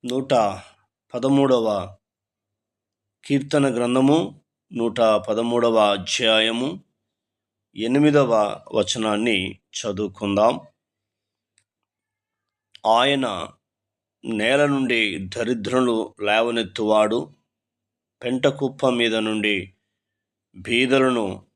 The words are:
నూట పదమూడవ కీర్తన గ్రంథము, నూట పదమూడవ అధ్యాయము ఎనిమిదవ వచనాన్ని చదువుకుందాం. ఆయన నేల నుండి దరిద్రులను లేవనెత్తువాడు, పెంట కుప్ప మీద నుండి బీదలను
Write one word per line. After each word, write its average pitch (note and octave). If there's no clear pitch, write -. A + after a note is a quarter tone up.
నూట C3
పదమూడవ A#2+
కీర్తన C#3
గ్రంథము, C3
నూట A#2
పదమూడవ A2+
అధ్యాయము A2
ఎనిమిదవ B2
వచనాన్ని G#2+
చదువుకుందాం. G#2
ఆయన A#2
నేల A#2
నుండి A2+
దరిద్రులను A#2+
లేవనెత్తువాడు, G#2+
పెంట B2+
కుప్ప C#3
మీద A#2
నుండి G#2+
బీదలను A#2+